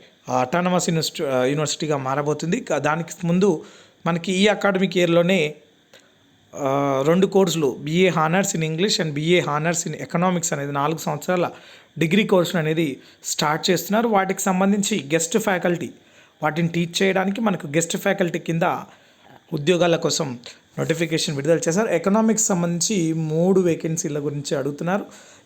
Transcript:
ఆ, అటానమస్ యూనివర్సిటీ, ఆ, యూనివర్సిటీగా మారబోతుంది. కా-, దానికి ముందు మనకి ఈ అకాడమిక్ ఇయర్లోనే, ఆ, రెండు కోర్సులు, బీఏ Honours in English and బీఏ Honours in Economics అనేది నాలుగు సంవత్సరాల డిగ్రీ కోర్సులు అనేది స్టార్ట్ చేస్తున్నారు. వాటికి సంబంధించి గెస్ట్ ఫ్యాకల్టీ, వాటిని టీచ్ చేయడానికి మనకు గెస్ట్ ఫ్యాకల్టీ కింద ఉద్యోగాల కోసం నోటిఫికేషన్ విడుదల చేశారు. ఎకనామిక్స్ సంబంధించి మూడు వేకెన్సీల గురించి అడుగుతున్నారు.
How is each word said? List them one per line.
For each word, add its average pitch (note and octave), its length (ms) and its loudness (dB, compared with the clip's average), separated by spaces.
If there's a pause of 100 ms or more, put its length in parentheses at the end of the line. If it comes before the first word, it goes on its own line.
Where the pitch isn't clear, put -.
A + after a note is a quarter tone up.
(280)
ఆ, B2+ 120 0
అటానమస్ F3+ 480 0
యూనివర్సిటీ, E3 360 -2
ఆ, B2+ 200 0
యూనివర్సిటీగా D3 520 -2
మారబోతుంది. D3 640 -2
కా-, D3+ 180 -2
దానికి D#3+ 480 -2
ముందు F3+ 380 2 (420)
మనకి E3+ 260 -2
ఈ F#3+ 140 4
అకాడమిక్ G3 500 2
ఇయర్లోనే, E3+ 580 4 (1000)
ఆ, C#3 520 0
రెండు F#3 200 4
కోర్సులు, E3 540 2
బీఏ E3+ 300 2
Honours E3+ 460 0
in D#3+ 60 -2 (100)
English F#3+ 300 0
and D#3+ 100 -4
బీఏ D#3+ 280 2
Honours D#3 480 -2
in D#3 60 -8
Economics E3+ 580 -2
అనేది C#3+ 200 -4
నాలుగు D3 260 -2
సంవత్సరాల D#3 520 -2 (480)
డిగ్రీ E3+ 280 2
కోర్సులు F3+ 320 2
అనేది D#3 420 -2 (240)
స్టార్ట్ D#3 460 0
చేస్తున్నారు. G3 380 0
వాటికి F#3+ 340 0
సంబంధించి G3 720 0
గెస్ట్ E3 240 0
ఫ్యాకల్టీ, F3 520 -2 (520)
వాటిని D#3 260 0
టీచ్ E3+ 340 -2
చేయడానికి F#3+ 380 0
మనకు G3 260 -2
గెస్ట్ D#3+ 300 0
ఫ్యాకల్టీ F#3 420 0
కింద E3 240 -4 (920)
ఉద్యోగాల E3 440 2
కోసం C#3+ 420 -2 (400)
నోటిఫికేషన్ D#3 580 -2
విడుదల D#3 320 2
చేశారు. F#3+ 200 0
ఎకనామిక్స్ G3+ 580 2
సంబంధించి E3+ 640 0
మూడు D#3+ 480 2
వేకెన్సీల D#3+ 580 -2
గురించి D3 380 -4
అడుగుతున్నారు. D#3 500 -4 (400)